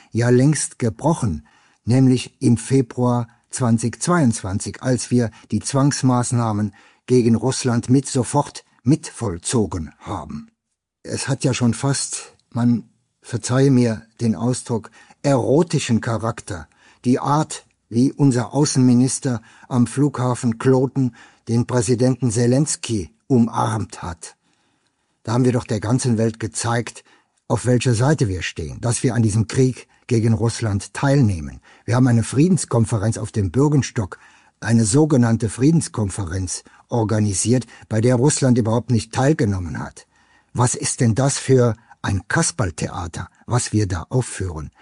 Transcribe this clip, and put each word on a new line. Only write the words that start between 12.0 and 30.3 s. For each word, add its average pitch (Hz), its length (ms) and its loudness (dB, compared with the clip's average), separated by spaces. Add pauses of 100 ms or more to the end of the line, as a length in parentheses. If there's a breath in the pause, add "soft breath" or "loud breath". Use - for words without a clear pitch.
man 120 380 0 (320)
verzeihe 131 500 0
mir 120 320 2 (180)
den 113 140 0
Ausdruck, 117 560 -4 (320 soft breath)
erotischen 135 800 2
Charakter, 107 680 -6 (360 soft breath)
die 123 140 2
Art, 151 480 -2 (220)
wie 123 240 2
unser 123 420 2
Außenminister 127 840 2 (280 loud breath)
am 120 180 2
Flughafen 123 720 -2
Kloten 131 560 2 (340 loud breath)
den 117 180 0
Präsidenten 123 640 0
Zelensky 120 840 -2 (120)
umarmt 113 760 0
hat. - 340 -12 (840)
Da 110 100 -6
haben 123 120 2
wir 123 80 4
doch 120 120 -2
der 110 160 -4
ganzen 123 380 0
Welt 113 220 -2
gezeigt, 117 640 -6 (440 soft breath)
auf - 180 -2
welcher 123 280 2
Seite 127 340 2
wir 90 140 -4
stehen, 69 380 -10
dass 117 220 -2
wir 120 120 0
an 117 80 2
diesem 113 240 2
Krieg 131 400 0 (200)
gegen 117 260 2